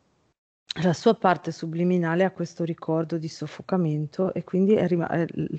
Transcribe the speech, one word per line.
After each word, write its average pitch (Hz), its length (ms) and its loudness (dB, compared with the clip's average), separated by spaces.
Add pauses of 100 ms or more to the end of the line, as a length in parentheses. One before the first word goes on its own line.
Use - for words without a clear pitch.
(840)
la 175 100 4
sua 220 220 4
parte 170 360 0
subliminale 170 720 0
ha 185 80 2
questo 175 320 -6
ricordo 165 540 -2
di 160 100 -6
soffocamento 156 1080 -2
e 175 100 -4
quindi 196 320 2
è 180 120 2
rima-, 170 220 0
è, 165 160 0 (340)